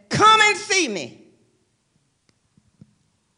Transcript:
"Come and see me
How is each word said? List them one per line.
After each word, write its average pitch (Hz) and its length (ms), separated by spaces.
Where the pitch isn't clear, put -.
"Come 440 320
and 415 160
see 392 300
me 156 400